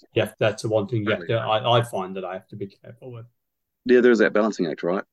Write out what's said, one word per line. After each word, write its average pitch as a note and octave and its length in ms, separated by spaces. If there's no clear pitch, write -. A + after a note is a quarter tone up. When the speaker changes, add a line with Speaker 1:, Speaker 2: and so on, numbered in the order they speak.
Speaker 1:
yeah, G#2+ 240
that's G#2 240
the A#2 60
one G#2+ 200
thing G#2+ 160
you G#2+ 60
have G2+ 100
Speaker 2:
Totally. A2+ 180
Speaker 1:
to, A2+ 60
I, A2+ 340
I B2+ 40
find F#2+ 340
that F#2 80
I F2+ 100
have F#2+ 140
to G#2 80
be G2+ 100
careful A#2+ 460
with. A#2 140
Speaker 2:
Yeah, B2 160
there A#2+ 120
is A2+ 60
that G#2+ 140
balancing G#2 340
act, D2 160
right? F2+ 300